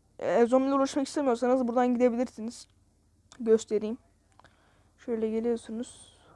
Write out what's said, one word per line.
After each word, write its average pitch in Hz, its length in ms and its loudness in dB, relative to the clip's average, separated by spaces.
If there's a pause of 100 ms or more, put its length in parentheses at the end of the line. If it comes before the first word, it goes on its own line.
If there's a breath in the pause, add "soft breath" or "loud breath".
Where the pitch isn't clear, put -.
(180)
e, 226 280 2
zombilerle 262 300 2
uğraşmak 269 300 0
istemiyorsanız 254 640 0
buradan 247 260 2
gidebilirsiniz. 240 720 -2 (720)
Göstereyim. 220 580 0 (1000 soft breath)
Şöyle 220 320 -4
geliyorsunuz. 226 880 -6 (180)